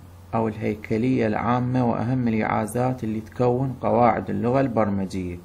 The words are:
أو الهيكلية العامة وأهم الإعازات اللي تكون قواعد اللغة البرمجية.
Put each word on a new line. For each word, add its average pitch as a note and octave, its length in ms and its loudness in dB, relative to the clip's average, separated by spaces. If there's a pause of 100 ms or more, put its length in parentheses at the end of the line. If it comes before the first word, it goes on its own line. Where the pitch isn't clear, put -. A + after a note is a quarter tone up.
(340)
أو A2+ 140 0
الهيكلية A2 800 -2
العامة B2 640 0
وأهم A#2+ 380 0
الإعازات A2 760 0
اللي A2 160 -4
تكون B2 600 0
قواعد G#2+ 500 4
اللغة A#2 300 2
البرمجية. G2 840 -2